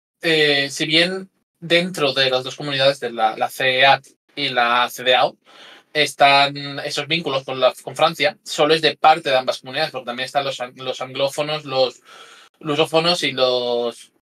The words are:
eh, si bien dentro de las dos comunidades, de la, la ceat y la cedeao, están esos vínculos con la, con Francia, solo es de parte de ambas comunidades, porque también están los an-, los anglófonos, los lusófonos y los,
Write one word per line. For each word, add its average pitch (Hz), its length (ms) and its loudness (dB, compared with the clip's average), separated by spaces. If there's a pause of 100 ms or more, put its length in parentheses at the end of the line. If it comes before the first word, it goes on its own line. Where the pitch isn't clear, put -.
(200)
eh, 151 500 2
si 151 160 -4
bien 185 440 0 (300)
dentro 170 520 0
de 131 180 0
las 127 120 0
dos 127 140 -10
comunidades, 139 420 0
de 117 140 -6
la, 110 240 0
la 120 120 -2
ceat 131 560 2 (300)
y 143 140 -4
la 123 420 2
cedeao, 123 480 2 (560)
están 143 840 2
esos 143 280 -6
vínculos 151 360 -4
con 131 140 -8
la, 127 140 4 (100)
con 131 140 -12
Francia, 165 460 0
solo 156 320 2
es 160 80 0
de 147 160 0
parte 160 320 4
de 131 80 2
ambas 127 220 -4
comunidades, 135 320 -6
porque 127 120 -8
también 123 220 -6
están 139 180 -2
los 131 160 -6
an-, 127 160 -10
los 127 240 -8
anglófonos, 139 640 -4
los 131 380 0 (580)
lusófonos 156 640 0
y 135 100 -4
los, 123 880 -2